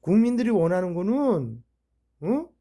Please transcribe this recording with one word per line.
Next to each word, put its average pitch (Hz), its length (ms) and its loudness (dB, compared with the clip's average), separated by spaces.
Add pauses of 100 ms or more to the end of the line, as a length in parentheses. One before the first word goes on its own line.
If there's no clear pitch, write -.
국민들이 226 500 2
원하는 180 440 0
거는, 180 680 -2 (560)
어? 262 280 -4 (120)